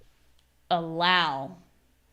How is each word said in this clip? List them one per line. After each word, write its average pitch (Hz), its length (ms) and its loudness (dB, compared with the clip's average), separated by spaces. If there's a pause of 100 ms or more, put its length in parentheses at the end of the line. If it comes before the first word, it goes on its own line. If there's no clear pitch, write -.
(680)
Allow. 170 880 0 (560)